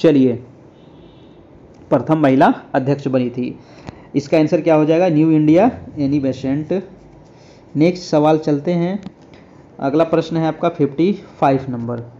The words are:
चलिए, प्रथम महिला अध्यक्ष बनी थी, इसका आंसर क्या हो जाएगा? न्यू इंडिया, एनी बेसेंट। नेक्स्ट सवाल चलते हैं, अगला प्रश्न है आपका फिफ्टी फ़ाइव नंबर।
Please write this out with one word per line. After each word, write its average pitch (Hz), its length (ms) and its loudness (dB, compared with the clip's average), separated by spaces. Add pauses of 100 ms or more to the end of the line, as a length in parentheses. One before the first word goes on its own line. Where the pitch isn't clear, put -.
चलिए, 135 320 4 (1600)
प्रथम 156 280 0
महिला 151 360 4 (200)
अध्यक्ष 139 340 -2
बनी 127 220 -2
थी, 127 280 -8 (580)
इसका 151 220 0
आंसर 156 220 2
क्या 160 140 2
हो 151 100 4
जाएगा? 165 240 2
न्यू 160 220 2
इंडिया, 160 480 4 (200)
एनी 143 220 -2
बेसेंट। 143 600 -4 (920)
नेक्स्ट 180 280 0
सवाल 156 340 2
चलते 151 320 -4
हैं, 175 320 -4 (760)
अगला 139 240 0
प्रश्न 165 320 -2
है 160 100 -2
आपका 156 220 -2
फिफ्टी 160 440 0
फ़ाइव 139 560 -2
नंबर। 117 320 -8 (180)